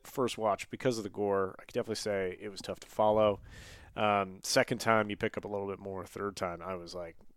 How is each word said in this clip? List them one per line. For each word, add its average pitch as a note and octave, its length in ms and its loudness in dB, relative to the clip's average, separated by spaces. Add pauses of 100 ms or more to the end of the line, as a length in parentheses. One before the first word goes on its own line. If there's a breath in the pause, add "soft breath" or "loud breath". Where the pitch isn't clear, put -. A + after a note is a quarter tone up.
first - 340 -2
watch G#2+ 340 0
because A#2+ 260 0
of A2 60 -4
the G2 80 -6
gore. G2 480 2
I - 20 -18
could - 120 -20
definitely A2+ 220 -2
say F#2+ 460 -2
it A2 80 -8
was G2 100 -12
tough - 220 -8
to - 60 -18
follow. G#2+ 520 6 (560 soft breath)
Um, G2+ 460 2
second B2+ 380 2
time, G#2+ 320 4
you G2+ 40 -2
pick - 220 -2
up G#2 80 -8
a - 20 -8
little G2+ 200 -4
bit G2 120 -6
more. G2 260 -8
Third G2+ 300 -6
time, E2+ 300 -4
I F#2 100 -4
was E2+ 200 -10
like, E2+ 200 -8 (220)